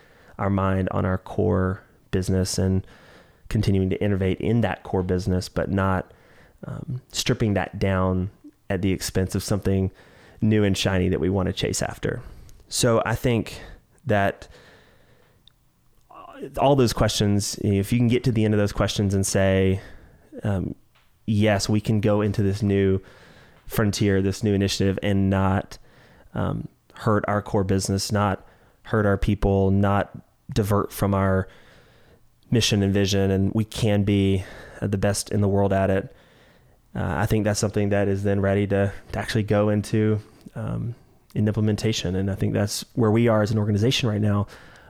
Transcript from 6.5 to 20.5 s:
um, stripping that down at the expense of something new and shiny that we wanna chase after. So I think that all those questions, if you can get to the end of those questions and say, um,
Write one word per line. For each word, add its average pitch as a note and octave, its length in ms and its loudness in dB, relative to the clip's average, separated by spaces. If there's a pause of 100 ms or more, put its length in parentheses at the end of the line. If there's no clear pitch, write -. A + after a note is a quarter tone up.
um, - 360 -10 (100)
stripping A2+ 420 0
that G2 240 -4
down F#2 520 0 (400)
at G2 100 -2
the G2 120 0
expense - 420 -2
of F#2+ 80 -2
something F#2+ 480 0 (500)
new G#2+ 240 4
and F#2+ 120 2
shiny F#2 340 0
that F#2 100 0
we E2 80 0
wanna F#2 240 0
chase - 300 -4
after. - 400 -6 (460)
So A#2 360 2
I A2+ 100 -2
think A#2 460 -2 (460)
that G2+ 420 -2 (2000)
all C3+ 180 6
those B2 160 6
questions, - 720 2
if G2 300 2
you A#2+ 60 4
can A#2+ 100 4
get A#2+ 160 2
to B2+ 80 2
the A2 120 2
end G#2+ 100 4
of G#2 60 4
those G2+ 120 2
questions G2+ 420 0
and G2 120 2
say, F#2+ 540 4 (600)
um, G2 320 -2 (520)